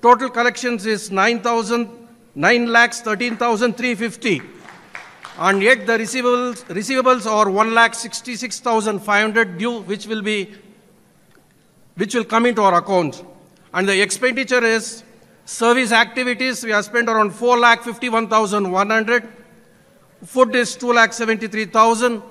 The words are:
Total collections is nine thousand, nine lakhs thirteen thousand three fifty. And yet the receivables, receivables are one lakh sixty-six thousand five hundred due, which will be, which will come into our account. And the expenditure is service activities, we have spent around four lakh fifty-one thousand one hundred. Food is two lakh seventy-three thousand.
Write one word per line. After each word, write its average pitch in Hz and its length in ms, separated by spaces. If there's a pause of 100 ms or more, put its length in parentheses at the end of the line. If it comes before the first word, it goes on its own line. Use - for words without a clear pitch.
Total 240 260
collections 240 560
is 214 260
nine 202 300
thousand, 233 480 (460)
nine 233 320
lakhs 233 340
thirteen 226 380
thousand 233 400
three 247 160
fifty. 196 480 (960)
And 196 240
yet 220 240
the 226 120
receivables, 247 680
receivables 247 640
are 214 200
one 220 240
lakh 233 200
sixty-six 233 640
thousand 220 420
five 202 200
hundred 214 380
due, 233 240
which 202 240
will 220 160
be, 202 320 (1400)
which 202 200
will 233 100
come 226 220
into 226 160
our 185 160
account. 175 440 (520)
And 185 120
the 196 140
expenditure 247 640
is 226 400 (400)
service 240 480
activities, 247 720
we 226 60
have 208 160
spent 233 240
around 214 220
four 240 260
lakh 233 240
fifty-one 233 460
thousand 208 440
one 196 160
hundred. 220 400 (960)
Food 247 320
is 240 180
two 240 200
lakh 226 180
seventy-three 220 540
thousand. 226 640